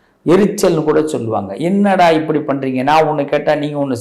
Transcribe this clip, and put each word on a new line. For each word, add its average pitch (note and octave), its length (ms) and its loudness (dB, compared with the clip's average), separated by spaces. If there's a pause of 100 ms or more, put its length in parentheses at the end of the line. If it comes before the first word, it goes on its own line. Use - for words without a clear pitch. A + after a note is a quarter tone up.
(260)
எரிச்சல்னு F3 580 2
கூட D3+ 220 2
சொல்லுவாங்க, A2+ 480 -4
"என்னடா F#3 560 2
இப்படி D#3 280 0
பண்றீங்க, C3+ 440 -4
நான் D3+ 260 2
ஒண்ணு D3+ 160 -2
கேட்டா D3 300 0
நீங்க C#3+ 240 -4
ஒண்ணு C#3 220 -2